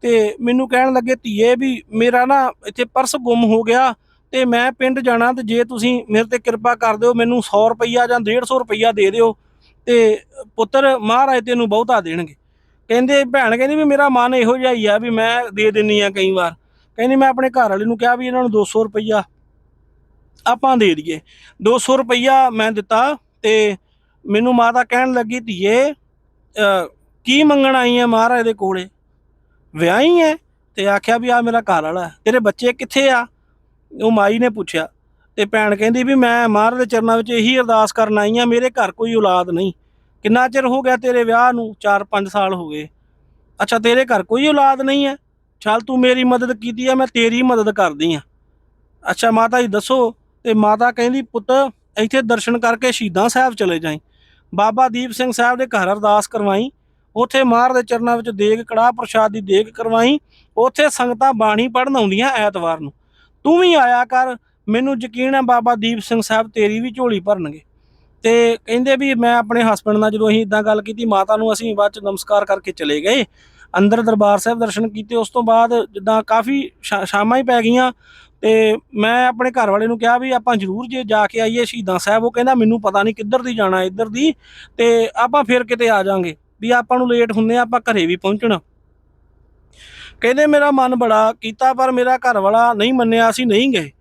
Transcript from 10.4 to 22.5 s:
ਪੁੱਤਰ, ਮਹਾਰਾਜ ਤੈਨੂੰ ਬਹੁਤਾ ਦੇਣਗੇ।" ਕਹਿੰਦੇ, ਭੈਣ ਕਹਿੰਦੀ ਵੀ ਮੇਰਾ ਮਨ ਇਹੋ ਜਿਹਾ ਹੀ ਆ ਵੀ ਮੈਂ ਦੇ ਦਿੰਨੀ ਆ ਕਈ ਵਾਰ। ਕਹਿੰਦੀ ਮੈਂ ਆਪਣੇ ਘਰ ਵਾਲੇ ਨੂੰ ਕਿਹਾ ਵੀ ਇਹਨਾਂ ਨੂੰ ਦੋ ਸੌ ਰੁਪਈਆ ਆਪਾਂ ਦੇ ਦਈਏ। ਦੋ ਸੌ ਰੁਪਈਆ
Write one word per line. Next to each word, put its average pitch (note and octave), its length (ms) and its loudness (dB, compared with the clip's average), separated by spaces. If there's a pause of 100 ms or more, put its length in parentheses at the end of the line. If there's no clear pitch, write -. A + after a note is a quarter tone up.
ਪੁੱਤਰ, C4+ 420 2
ਮਹਾਰਾਜ A#3+ 480 2
ਤੈਨੂੰ A#3+ 240 0
ਬਹੁਤਾ A3 320 0
ਦੇਣਗੇ।" E3 340 -8 (520)
ਕਹਿੰਦੇ, B3+ 380 2
ਭੈਣ A#3+ 320 0
ਕਹਿੰਦੀ C4+ 180 0
ਵੀ D#4 80 0
ਮੇਰਾ C#4+ 260 2
ਮਨ B3 260 0
ਇਹੋ B3 220 2
ਜਿਹਾ B3+ 140 0
ਹੀ A3+ 140 -2
ਆ G#3 120 2
ਵੀ A#3 120 -4
ਮੈਂ A#3 440 0
ਦੇ G#3+ 180 0
ਦਿੰਨੀ G#3 280 0
ਆ G3+ 100 0
ਕਈ F#3+ 220 -2
ਵਾਰ। F3 240 -2 (420)
ਕਹਿੰਦੀ B3+ 180 0
ਮੈਂ C4+ 140 4
ਆਪਣੇ C4 200 0
ਘਰ A#3+ 200 0
ਵਾਲੇ G3 160 -2
ਨੂੰ A#3 120 -2
ਕਿਹਾ A#3+ 180 0
ਵੀ B3+ 120 -6
ਇਹਨਾਂ B3+ 140 -2
ਨੂੰ B3 100 0
ਦੋ G#3 120 2
ਸੌ A3 200 -2
ਰੁਪਈਆ G#3+ 400 -2 (1200)
ਆਪਾਂ B3 300 2
ਦੇ G3 180 2
ਦਈਏ। D#3 240 -8 (420)
ਦੋ A3 160 2
ਸੌ C4 200 0
ਰੁਪਈਆ C4 520 2